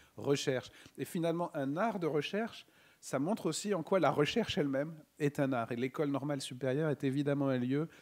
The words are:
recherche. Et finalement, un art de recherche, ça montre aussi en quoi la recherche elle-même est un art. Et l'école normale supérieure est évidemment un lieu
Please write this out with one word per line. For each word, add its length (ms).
recherche. 540
Et 80
finalement, 500
un 220
art 200
de 80
recherche, 600
ça 180
montre 280
aussi 260
en 100
quoi 160
la 120
recherche 480
elle-même 360
est 220
un 140
art. 180
Et 40
l'école 340
normale 320
supérieure 480
est 120
évidemment 460
un 80
lieu 320